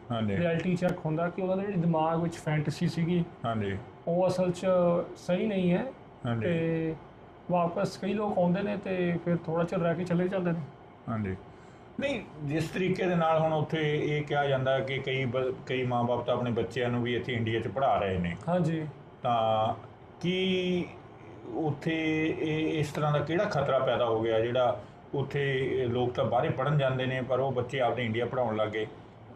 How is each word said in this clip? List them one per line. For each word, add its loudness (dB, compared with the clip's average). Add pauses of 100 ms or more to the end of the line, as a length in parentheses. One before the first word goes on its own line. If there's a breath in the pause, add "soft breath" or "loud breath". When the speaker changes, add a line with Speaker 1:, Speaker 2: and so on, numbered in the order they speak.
(100)
Speaker 1:
ਹਾਂਜੀ। 0
Speaker 2:
ਰਿਐਲਿਟੀ 0
ਚੈੱਕ 0
ਹੁੰਦਾ 0
ਕਿ -6
ਉਹਨਾਂ 0
ਦੇ -2
ਜਿਹੜੇ -2
ਦਿਮਾਗ 2
ਵਿੱਚ -2
ਫੈਂਟਸੀ 0
ਸੀਗੀ, 2 (200)
Speaker 1:
ਹਾਂਜੀ। -2 (300)
Speaker 2:
ਉਹ 4
ਅਸਲ 0
'ਚ -2 (500)
ਸਹੀ -2
ਨਹੀਂ 2
ਹੈ। 0 (400)
Speaker 1:
ਹਾਂਜੀ। 0
Speaker 2:
ਤੇ 0 (560)
ਵਾਪਸ 0
ਕਈ -2
ਲੋਕ -2
ਆਉਂਦੇ 4
ਨੇ -2
ਤੇ 0
ਫਿਰ 2
ਥੋੜ੍ਹਾ 0
ਚਿਰ -2
ਰਹਿ 2
ਕੇ -4
ਚਲੇ 2
ਜਾਂਦੇ 0
ਨੇ। -2 (480)
Speaker 1:
ਹਾਂਜੀ। -2 (640 loud breath)
ਨਹੀਂ, -2 (200)
ਜਿਸ 0
ਤਰੀਕੇ 0
ਦੇ 2
ਨਾਲ 4
ਹੁਣ 2
ਉੱਥੇ 0
ਇਹ 0
ਕਿਹਾ 0
ਜਾਂਦਾ 2
ਕਿ -2
ਕਈ -2
ਬ-, 0 (120)
ਕਈ -2
ਮਾਂ 0
ਬਾਪ 0
ਤਾਂ 2
ਆਪਣੇ 0
ਬੱਚਿਆਂ 0
ਨੂੰ 0
ਵੀ 0
ਇੱਥੇ -4
ਇੰਡੀਆ 0
'ਚ -2
ਪੜ੍ਹਾ 2
ਰਹੇ 0
ਨੇ। -2 (120)
Speaker 2:
ਹਾਂਜੀ। 0 (360)
Speaker 1:
ਤਾਂ 2 (460)
ਕੀ 0 (680)
ਉੱਥੇ 0 (140)
ਇਹ, 0
ਇਸ -2
ਤਰ੍ਹਾਂ 0
ਦਾ 2
ਕਿਹੜਾ 0
ਖਤਰਾ 2
ਪੈਦਾ 2
ਹੋ 2
ਗਿਆ 4
ਜਿਹੜਾ 2 (340 loud breath)
ਉੱਥੇ 0 (320)
ਲੋਕ 0
ਤਾਂ 2
ਬਾਹਰੇ 2
ਪੜ੍ਹਨ 2
ਜਾਂਦੇ 2
ਨੇ, -2
ਪਰ 0
ਉਹ 0
ਬੱਚੇ -2
ਆਪਦੇ 2
ਇੰਡੀਆ 0
ਪੜ੍ਹਾਉਣ 0
ਲੱਗ 2
ਗਏ? -2 (500)